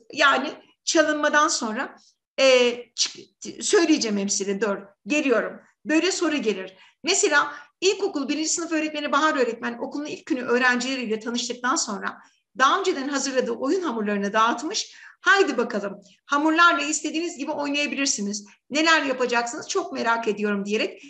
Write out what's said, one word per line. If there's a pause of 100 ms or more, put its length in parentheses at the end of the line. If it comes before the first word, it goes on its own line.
(120)
yani (340)
çalınmadan
sonra, (440)
e, (180)
çık-,
söyleyeceğim
hepsini,
dur, (280)
geliyorum. (240)
Böyle
soru
gelir. (260)
Mesela (280)
ilkokul
birinci
sınıf
öğretmeni
Bahar
öğretmen
okulun
ilk
günü
öğrencileriyle
tanıştıktan
sonra (400)
daha
önceden
hazırladığı
oyun
hamurlarını
dağıtmış. (240)
"Haydi
bakalım, (260)
hamurlarla
istediğiniz
gibi
oynayabilirsiniz. (240)
Neler
yapacaksınız
çok
merak
ediyorum."
diyerek